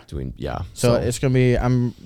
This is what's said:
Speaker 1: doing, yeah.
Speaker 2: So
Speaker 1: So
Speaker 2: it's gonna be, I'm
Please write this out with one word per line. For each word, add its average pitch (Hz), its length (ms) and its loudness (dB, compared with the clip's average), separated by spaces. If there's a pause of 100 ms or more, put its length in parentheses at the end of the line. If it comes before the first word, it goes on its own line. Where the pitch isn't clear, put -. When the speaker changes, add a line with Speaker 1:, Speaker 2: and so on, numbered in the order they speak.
Speaker 1:
doing, 65 300 -8
yeah. 62 220 -6 (140)
Speaker 2:
So 120 220 2
Speaker 1:
So - 60 0
Speaker 2:
it's 120 180 -2
gonna 131 140 0
be, 127 220 4
I'm 123 380 0 (120)